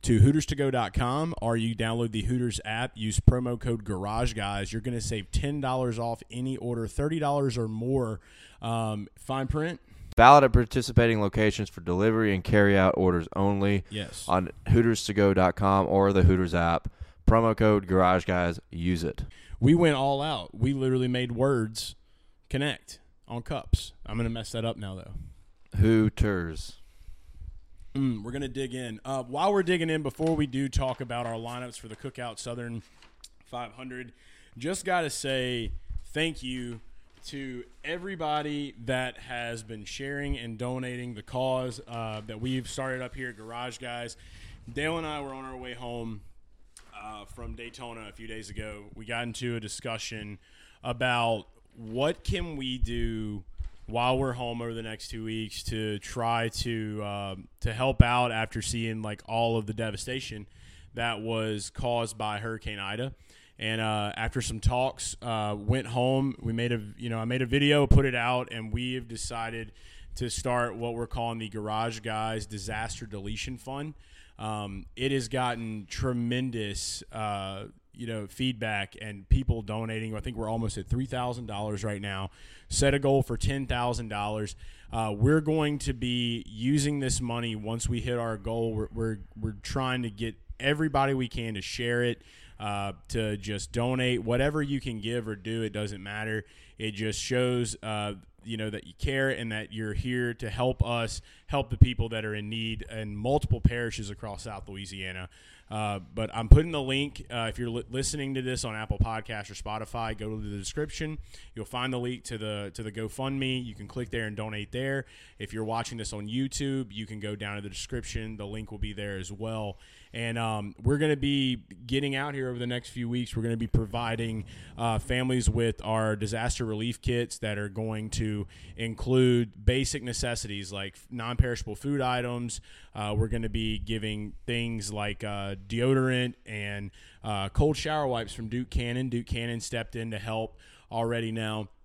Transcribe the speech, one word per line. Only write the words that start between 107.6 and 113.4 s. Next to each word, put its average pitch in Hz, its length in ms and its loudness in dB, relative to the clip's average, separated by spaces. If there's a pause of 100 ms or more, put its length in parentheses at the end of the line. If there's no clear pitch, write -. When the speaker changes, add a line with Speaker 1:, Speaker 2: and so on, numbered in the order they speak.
Speaker 1:
li-, 117 220 -4
listening 135 440 -4
to 131 80 -4
this 127 220 -4
on 113 100 -6
Apple 107 240 -4
Podcasts 110 520 -2
or 101 40 -14
Spotify, 110 640 -6
go 107 140 -8
to 110 60 -6
the 104 200 -6
description. 151 640 -6 (360)
You'll 110 120 -8
find 127 260 -2
the 123 60 -2
link 123 260 -4
to 117 140 -8
the, 104 340 -6
to 117 100 -10
the 107 80 -6
GoFundMe. 131 720 -4